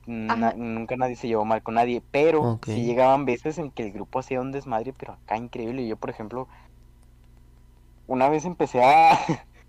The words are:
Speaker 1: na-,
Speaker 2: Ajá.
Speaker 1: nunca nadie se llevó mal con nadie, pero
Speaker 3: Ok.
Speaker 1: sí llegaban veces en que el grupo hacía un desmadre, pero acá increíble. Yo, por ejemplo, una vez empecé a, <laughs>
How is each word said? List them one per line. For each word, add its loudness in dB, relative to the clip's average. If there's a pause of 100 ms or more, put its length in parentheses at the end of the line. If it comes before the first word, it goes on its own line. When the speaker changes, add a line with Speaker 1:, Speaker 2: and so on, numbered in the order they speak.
Speaker 1:
na-, -2
Speaker 2:
Ajá. -6
Speaker 1:
nunca -8
nadie -4
se -8
llevó 0
mal 0
con -6
nadie, 0
pero 2
Speaker 3:
Ok. -8
Speaker 1:
sí -4
llegaban 4
veces -4
en -8
que -8
el -8
grupo -8
hacía -4
un -6
desmadre, -6
pero -16
acá -8
increíble. -8
Yo, -6
por -8
ejemplo, -10 (1600)
una 2
vez 0
empecé -2
a, 8
<laughs> -4 (200)